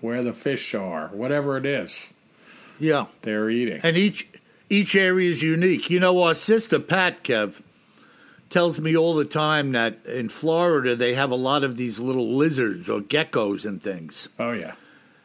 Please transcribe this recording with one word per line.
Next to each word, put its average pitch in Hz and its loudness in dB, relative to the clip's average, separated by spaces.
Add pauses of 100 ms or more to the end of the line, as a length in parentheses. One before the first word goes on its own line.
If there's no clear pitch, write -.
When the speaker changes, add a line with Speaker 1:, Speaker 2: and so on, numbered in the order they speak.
Speaker 1:
where 120 -4
the 120 -2
fish - -4
are, 85 -6
whatever 135 -2
it 131 -4
is - -6 (680)
Speaker 2:
Yeah. 147 0 (160)
Speaker 1:
they're 107 -2
eating. 120 -2
Speaker 2:
And 165 2
each, 202 0 (420)
each 196 2
area 185 4
is 156 -4
unique. 165 2
You 175 2
know, 180 4
our 165 4
sister 214 2
Pat, 180 0
Kev, 107 0 (920)
tells 175 2
me 160 2
all 165 4
the 147 2
time 151 0
that 113 0
in 117 -4
Florida 160 2
they 123 0
have 135 0
a 123 2
lot 135 2
of 127 -2
these 117 -4
little 127 -2
lizards 131 0
or 107 -2
geckos 107 -2
and 98 -8
things. 85 -10
Speaker 1:
Oh, 117 -4
yeah. 87 -8 (520)